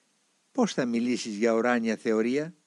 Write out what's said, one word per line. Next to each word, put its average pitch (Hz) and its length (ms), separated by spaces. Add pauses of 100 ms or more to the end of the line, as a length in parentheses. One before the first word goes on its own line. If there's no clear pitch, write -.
(520)
πώς 233 220
θα 143 100
μιλήσεις 117 520
για 113 160
ουράνια 113 440
θεωρία; 120 580 (120)